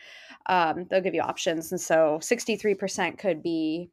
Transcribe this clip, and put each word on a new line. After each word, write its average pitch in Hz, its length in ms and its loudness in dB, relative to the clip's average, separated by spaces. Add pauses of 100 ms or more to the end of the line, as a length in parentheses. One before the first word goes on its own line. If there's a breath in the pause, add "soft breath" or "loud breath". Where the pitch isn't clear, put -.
(460 loud breath)
Um, 175 440 2
they'll 190 120 4
give 180 120 -2
you - 80 2
options. - 500 -2
And 175 80 -4
so 160 400 4
sixty-three 214 540 0
percent 190 440 -4
could 165 240 -2
be 165 500 -2